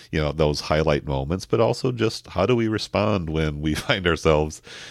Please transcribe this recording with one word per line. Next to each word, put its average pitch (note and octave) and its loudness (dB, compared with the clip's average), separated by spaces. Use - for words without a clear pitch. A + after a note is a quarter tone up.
you D#2+ 0
know, D2+ 0
those D2+ 0
highlight D#2 0
moments, D2 -4
but - 0
also A#2+ 0
just A2+ -2
how F#2 0
do A#2+ 4
we A2+ 2
respond G2+ 0
when D#2 -2
we D2+ 0
<laughs> - -
find G2 -2
ourselves D#2 2